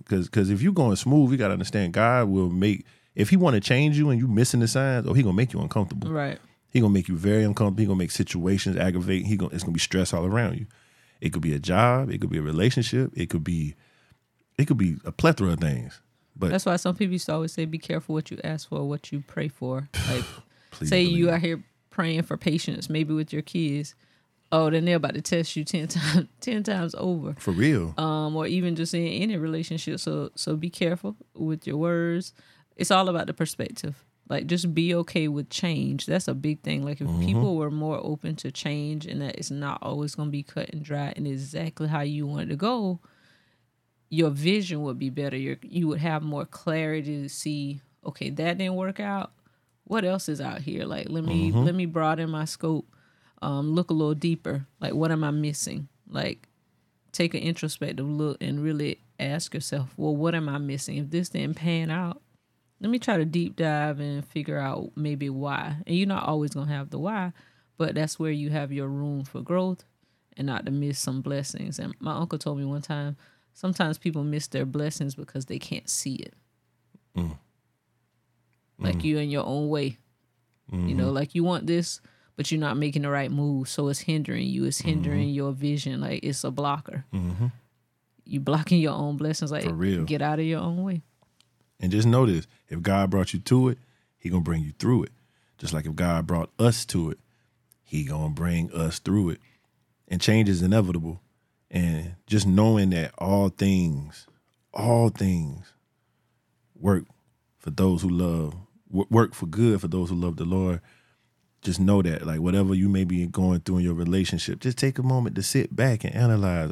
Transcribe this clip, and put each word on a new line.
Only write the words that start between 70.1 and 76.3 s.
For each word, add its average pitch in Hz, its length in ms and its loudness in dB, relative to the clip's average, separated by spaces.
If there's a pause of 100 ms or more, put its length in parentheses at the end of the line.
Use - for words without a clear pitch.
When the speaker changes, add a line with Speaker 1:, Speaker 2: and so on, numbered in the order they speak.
Speaker 2:
and 135 80 -4
not 131 220 -4
to 135 40 -2
miss 143 280 -2
some 131 240 -4
blessings. 139 560 -6
And - 200 -8
my 156 140 -6
uncle 160 240 -4
told 143 220 -4
me 139 60 -4
one 143 180 -4
time, 143 340 -6 (380)
sometimes 175 440 0
people 156 240 -2
miss 147 240 -4
their 135 180 -2
blessings 143 480 -4
because 135 320 -10
they - 140 -8
can't - 300 -10
see - 260 -4
it. - 180 -12 (840)